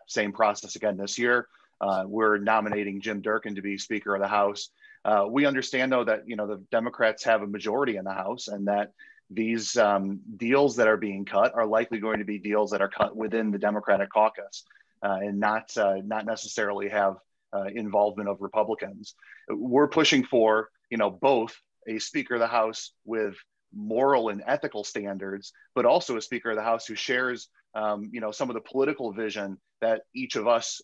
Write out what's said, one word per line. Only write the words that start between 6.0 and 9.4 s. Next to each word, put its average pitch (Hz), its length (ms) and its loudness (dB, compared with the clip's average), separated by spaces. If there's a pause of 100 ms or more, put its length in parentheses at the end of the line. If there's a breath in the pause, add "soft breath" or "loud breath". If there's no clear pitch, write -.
that, 110 240 0
you 117 80 -8
know, 104 100 -4
the 98 240 -8
Democrats 117 540 0
have 113 180 4
a 104 40 -6
majority 107 500 -2
in 95 80 -8
the 98 80 -6
House 95 360 -8
and 101 200 -4
that 101 240 0 (380 loud breath)
these, 110 460 -2